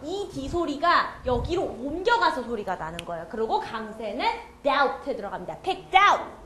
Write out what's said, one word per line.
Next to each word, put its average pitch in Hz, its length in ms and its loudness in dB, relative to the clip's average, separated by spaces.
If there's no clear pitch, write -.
이 359 280 -6
D 269 180 -8
소리가 311 760 2
여기로 349 380 0
옮겨가서 302 800 2
소리가 208 320 -4
나는 165 300 -8
거예요. 170 240 -6
그리고 226 300 0
강세는 220 680 -6
doubt에 269 520 2
들어갑니다. 180 440 -8
Picked 370 360 -4
out. 381 500 4